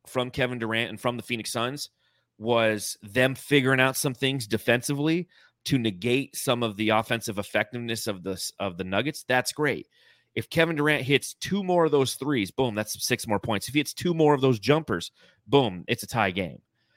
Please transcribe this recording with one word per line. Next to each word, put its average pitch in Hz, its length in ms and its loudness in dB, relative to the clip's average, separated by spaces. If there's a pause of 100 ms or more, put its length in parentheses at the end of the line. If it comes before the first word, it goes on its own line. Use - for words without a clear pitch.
from 123 240 -4
Kevin 123 280 -2
Durant 113 320 -2
and 110 100 -12
from 123 160 -2
the 117 60 -8
Phoenix 113 300 -6
Suns 123 380 -4 (480)
was 110 640 0
them 127 320 2
figuring 131 460 2
out 131 160 2
some 135 180 -2
things 135 320 -2
defensively 143 840 0 (360)
to - 140 0
negate 117 580 -2
some 123 260 -2
of 110 140 -2
the 107 140 2
offensive 110 480 0
effectiveness 113 680 -4
of 98 160 -4
the, 92 180 -6 (180)
of 92 200 -6
the 92 60 -4
Nuggets, 104 440 -2
that's 127 240 2
great. 135 340 -2 (480)
If - 140 -6
Kevin 165 280 2
Durant 147 280 2
hits - 300 2
two - 300 -4
more 175 220 2
of 156 40 2
those 139 240 2
threes, 131 360 -2
boom, 123 240 0
that's - 300 -6
six - 220 -2
more 104 140 0
points. 104 280 -2
If 127 60 -6
he 147 60 2
hits - 120 -2
two 175 220 -2
more 156 200 6
of 135 60 0
those 127 200 4
jumpers, 117 500 0 (360)
boom, 107 420 4
it's 120 160 -2
a - 20 -14
tie 107 240 2
game. 90 320 -6 (340)